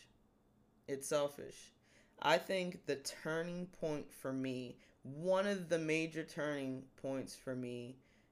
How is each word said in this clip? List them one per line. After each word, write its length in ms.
It's 180
selfish. 680
I 160
think 480
the 100
turning 720
point 440
for 220
me, 440
one 440
of 220
the 100
major 460
turning 580
points 400
for 180
me, 420